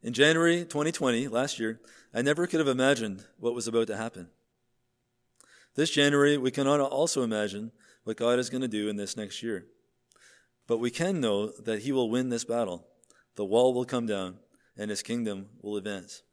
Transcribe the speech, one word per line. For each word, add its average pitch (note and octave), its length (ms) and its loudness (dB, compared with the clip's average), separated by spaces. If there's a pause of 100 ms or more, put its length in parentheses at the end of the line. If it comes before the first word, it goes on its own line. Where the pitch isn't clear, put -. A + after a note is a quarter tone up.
In A#2+ 80 -6
January E3 540 4
twenty D3+ 260 -2
twenty, B2+ 380 0
last B2 280 -2
year, A2+ 220 -4 (340)
I A2+ 80 -2
never D3 240 2
could E3+ 140 0
have D3+ 80 2
imagined B2+ 560 0 (160)
what A#2+ 160 -2
was A#2 140 -6
about A2+ 180 2
to G#2 80 -6
happen. G#2 320 -10 (1500)
This D#3 140 2
January, C#3+ 480 6
we B2+ 140 0
cannot C#3 300 2
also C#3 420 0
imagine G#2+ 480 -2 (320)
what A2 140 -6
God A#2+ 220 2
is B2 100 -2
gonna B2+ 180 -4
do G#2+ 220 -2
in G#2+ 80 -6
this G2+ 180 -8
next G#2 260 -10
year. G#2 260 -6 (1000)
But A#2 120 0
we A#2+ 120 0
can F3 300 -2
know G#2+ 300 0
that G#2+ 320 -6
he C#3 100 -2
will B2+ 160 2
win B2+ 180 0
this A#2+ 160 -4
battle. A2 460 -4 (480)
The G#2 80 -2
wall B2 280 4
will B2 120 0
come A#2+ 200 -2
down, G2 340 -4 (380)
and G#2 120 -8
his G2+ 140 -6
kingdom G#2+ 440 -6 (140)
will G#2 140 -8
advance. G2 580 -10